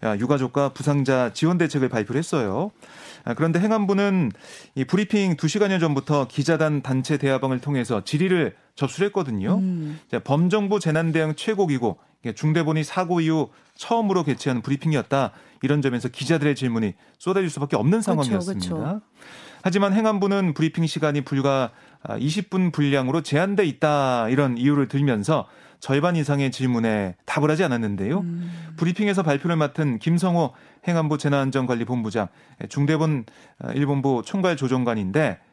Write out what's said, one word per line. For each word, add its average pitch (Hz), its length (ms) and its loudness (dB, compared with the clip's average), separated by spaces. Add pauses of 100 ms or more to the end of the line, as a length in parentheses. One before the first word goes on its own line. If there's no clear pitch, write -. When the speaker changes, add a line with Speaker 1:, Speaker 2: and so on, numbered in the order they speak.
Speaker 1:
아, 110 160 -2
유가족과 131 540 0
부상자 135 600 0
지원 175 260 2
대책을 143 300 0
발표를 120 300 -2
했어요. 143 540 -2 (500)
아, 120 120 -4
그런데 165 260 0
행안부는 196 720 2 (420)
이 135 100 -2
브리핑 196 520 2
두 160 100 -4
시간여 190 320 2
전부터 147 480 2
기자단 151 560 0
단체 135 360 -2
대화방을 131 420 0
통해서 123 420 -2
질의를 165 540 0 (180)
접수를 151 340 -2
했거든요. 147 500 0
Speaker 2:
음. 165 500 -4
Speaker 1:
이제 - 100 -4
범정부 190 600 2
재난대응 160 560 0
최고기구, 147 580 0 (280)
이게 113 120 -6
중대본이 156 480 0
사고 175 380 0
이후 160 300 2 (260)
처음으로 202 480 0
개최한 131 360 -2
브리핑이었다. 135 680 0 (320)
이런 143 200 2
점에서 123 260 -2
기자들의 143 480 0
질문이 113 380 0 (240)
쏟아질 190 300 0
수밖에 143 280 -2
없는 139 220 4
Speaker 2:
그쵸, 202 140 0
Speaker 1:
상황이었습니다. 160 560 -2
Speaker 2:
그쵸. 175 320 -4 (640)
Speaker 1:
하지만 196 320 2
행안부는 202 600 2
브리핑 160 320 0
시간이 147 360 -2
불과, 135 500 0 (300)
아, 110 160 -8
이십 156 320 -2
분 185 200 2
분량으로 143 520 0
제한돼 190 440 0
있다, 135 640 2
이런 131 280 2
이유를 139 300 0
들면서 139 640 0 (320)
절반 143 340 0
이상의 139 380 0
질문에 113 720 0
답을 147 260 0
하지 156 140 2
않았는데요. 117 560 -2
Speaker 2:
음. 170 280 -6 (280)
Speaker 1:
브리핑에서 190 480 0
발표를 156 320 2
맡은 143 420 0
김성호 170 540 2 (340)
행안부 156 320 0
재난안전관리본부장, 123 1120 0 (400)
중대본, 151 560 0 (340)
아, 117 140 -8
일 139 140 0
본부 135 380 0
총괄조정관인데 127 1160 -2 (120)